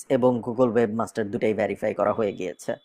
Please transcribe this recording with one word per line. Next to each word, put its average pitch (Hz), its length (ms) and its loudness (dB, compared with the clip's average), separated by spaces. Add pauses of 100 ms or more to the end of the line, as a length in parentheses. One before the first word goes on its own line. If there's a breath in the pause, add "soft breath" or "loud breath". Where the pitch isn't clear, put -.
(160)
এবং 127 160 4 (140)
Google 120 320 2
Webmaster 113 460 0 (100)
দুটাই 110 280 0
ভেরিফাই 101 380 -2
করা 104 200 2
হয়ে 104 200 0
গিয়েছে। 90 320 -8 (140)